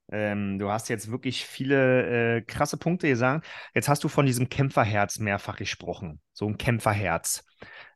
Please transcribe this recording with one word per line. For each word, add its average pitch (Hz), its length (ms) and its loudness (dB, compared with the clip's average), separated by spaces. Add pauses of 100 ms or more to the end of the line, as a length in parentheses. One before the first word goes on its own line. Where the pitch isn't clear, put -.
(120)
äh, - 0 -
ähm, 104 460 -2
du 101 140 -2
hast 113 180 -4
jetzt 107 220 -6
wirklich 127 340 -4
viele, 127 920 2
äh, 113 40 -2
krasse - 360 -2
Punkte 175 300 0
gesagt. 131 380 2 (300)
Jetzt 127 140 2
hast 143 140 2
du 160 40 2
von 147 180 4
diesem 123 240 2
Kämpferherz 110 680 2
mehrfach 101 360 -2
gesprochen. 87 640 -8 (140)
So 104 140 -4
ein 107 100 -4
Kämpferherz. 104 880 0 (500)